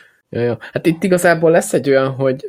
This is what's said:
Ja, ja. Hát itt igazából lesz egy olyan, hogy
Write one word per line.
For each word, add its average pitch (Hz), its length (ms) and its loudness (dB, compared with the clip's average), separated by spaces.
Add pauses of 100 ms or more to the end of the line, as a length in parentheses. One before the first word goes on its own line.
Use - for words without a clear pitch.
(300)
Ja, 113 120 -6
ja. 120 160 -2 (140)
Hát - 140 -4
itt 165 180 -2
igazából 175 480 2
lesz 185 220 0
egy 139 160 0
olyan, 135 240 2
hogy 131 360 -4